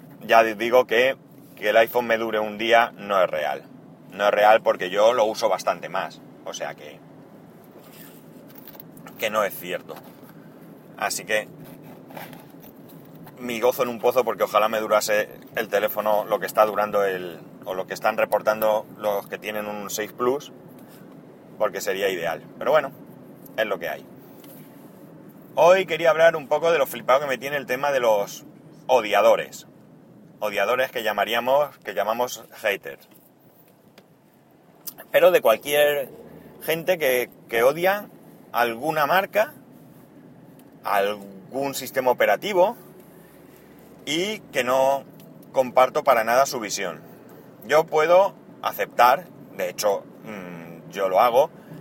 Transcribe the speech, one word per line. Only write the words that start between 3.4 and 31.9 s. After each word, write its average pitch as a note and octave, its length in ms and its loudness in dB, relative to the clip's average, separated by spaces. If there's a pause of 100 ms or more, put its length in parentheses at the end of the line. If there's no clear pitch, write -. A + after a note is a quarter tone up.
No G2+ 160 0
es G2+ 40 4
real G#2 300 6
porque F#2+ 280 -2
yo G#2 240 2
lo A#2 120 2
uso A2 240 -2
bastante F2+ 400 -4
más, E2+ 320 -8 (240)
o F2+ 80 -12
sea D2 220 -12
que, D2 220 -20 (2250)
que A2 100 -2
no G#2+ 140 0
es F#2+ 100 -4
cierto. F2 420 -10 (1000)
Así G2+ 300 -6
que G#2+ 240 -2 (1900)
mi A#2+ 220 -8
gozo B2 240 2
en B2 60 -4
un A#2 100 -8
pozo, A#2+ 240 2
porque A2 200 -2
ojalá G#2 260 2
me A2+ 100 -2
durase G#2+ 500 2 (260)
el A2+ 120 -4
teléfono G#2 560 0
lo G2+ 160 -2
que F2+ 60 -8
está G#2+ 200 2
durando G#2 380 0
el, F2+ 360 -4 (260)
o F#2 100 -8
lo F#2 100 -6
que - 80 -10
están A2 240 -2
reportando G#2+ 720 0 (100)
los G#2 300 -4
que G2 100 -12
tienen G#2+ 300 -8
un G#2 220 -10
seis G2+ 240 -8
Plus, B2+ 400 -4 (1080)
porque G2 220 -4
sería G2 280 -2
ideal. E2 320 -4 (160)
Pero A#2 140 -2
bueno, C#3+ 220 0 (640)
es A2 80 0
lo G2+ 120 -4
que E2 120 -8
hay. C#2+ 160 -10 (1500)
Hoy F3+ 320 4
quería E3 260 0
hablar D#3+ 260 4
un C#3 100 -12
poco D3+ 240 2
de E3 60 2
lo C3+ 100 2
flipado A#2+ 320 0
que D3 80 -6
me B2+ 100 -2
tiene C#3 200 -6
el C3+ 80 -6
tema C3 260 -2
de C3+ 80 0
los G#2+ 460 0 (420)
odiadores. G#2 800 2 (720)
Odiadores G#2+ 520 -2
que A#2 120 -6
llamaríamos, A#2 760 0
que - 140 -12